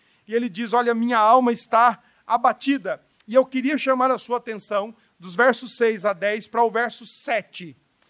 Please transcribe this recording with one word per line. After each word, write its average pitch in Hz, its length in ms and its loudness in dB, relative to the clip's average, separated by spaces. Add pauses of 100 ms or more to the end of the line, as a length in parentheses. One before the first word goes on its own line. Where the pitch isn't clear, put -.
(280)
e 214 60 -4
ele 240 160 -2
diz: 202 240 -4
"Olha, 240 200 2
minha 233 240 0
alma 240 320 6
está 233 520 2 (240)
abatida." 240 760 -2 (240)
E 214 80 -4
eu 254 120 6
queria 262 320 -2
chamar 262 320 0
a 240 80 -2
sua 240 180 -6
atenção 220 580 -6 (240)
dos 175 160 -14
versos 240 440 0
seis 220 260 0
a 208 80 0
dez 202 340 -4
para 233 160 0
o 226 80 2
verso 226 360 -4
sete, 180 680 -6 (360)